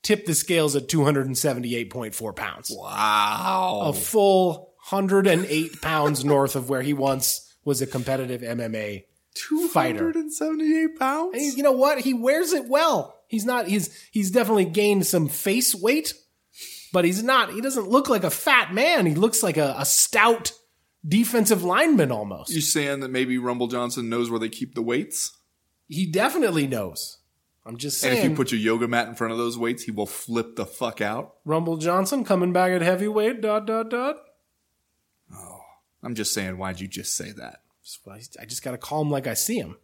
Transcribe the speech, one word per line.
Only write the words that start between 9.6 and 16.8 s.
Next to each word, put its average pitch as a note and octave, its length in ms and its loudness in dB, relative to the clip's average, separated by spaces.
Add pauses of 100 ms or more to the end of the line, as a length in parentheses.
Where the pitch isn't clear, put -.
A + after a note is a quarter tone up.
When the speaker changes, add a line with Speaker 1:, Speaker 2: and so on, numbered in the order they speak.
Speaker 1:
fighter. - 280 2
Speaker 2:
Two E4 60 0
hundred E4 120 -2
and D#4 180 -4
seventy-eight D#4+ 640 0
pounds? D4+ 380 -2
Speaker 1:
And C#4 200 -2
you C#4 60 -2
know C#4+ 80 6
what? C4+ 300 2
He C4 140 0
wears D4 380 2
it C#4 140 0
well. C4+ 600 2
He's G#3+ 160 -2
not, A#3+ 240 -2
he's, G3 280 -2 (140)
he's G3 220 0
definitely G#3+ 320 4
gained G3 420 2
some D#3+ 220 2
face G#3 440 0
weight, A#3 420 0 (800)